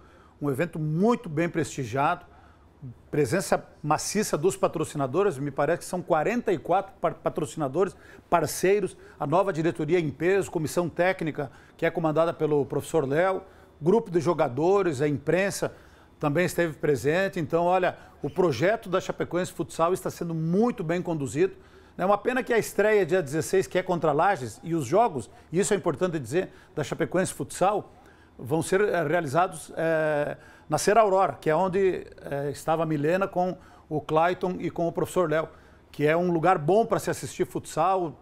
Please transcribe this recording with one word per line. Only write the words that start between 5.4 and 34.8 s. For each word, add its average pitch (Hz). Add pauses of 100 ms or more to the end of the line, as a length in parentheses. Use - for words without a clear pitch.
parece 151
que -
são 185
quarenta 175
e 151
quatro 190
par-, 165
patrocinadores, 160 (340)
parceiros, 175 (220)
a 151
nova 185
diretoria 160
em 156
peso, 185
comissão 170
técnica, 165 (260)
que -
é 165
comandada 160
pelo 147
professor 143
Léo, 185 (380)
grupo 196
de 170
jogadores, 156
a 151
imprensa 160 (460)
também 156
esteve 165
presente. 156
Então, 165
olha, 180 (260)
o 151
projeto 180
da 180
Chapecoense 175
Futsal 170
está 175
sendo 170
muito 180
bem 170
conduzido. 156 (420)
É 175
uma 202
pena 247
que 240
a 226
estreia 202
dia 180
dezesseis, 156
que -
é 180
contra 165
Lages, 147
e 165
os 160
jogos, 175 (220)
e 160
isso 208
é -
importante 170
dizer, 151 (200)
da 151
Chapecoense 175
Futsal, 180 (460)
vão 151
ser, 190
eh, 175
realizados, 165
eh, 156 (320)
na 151
Ser 202
Aurora, 190
que 156
é 156
onde, 190 (140)
eh, 143
estava 160
a -
Milena 156
com 180 (300)
o 151
Clayton 180
e 165
com 170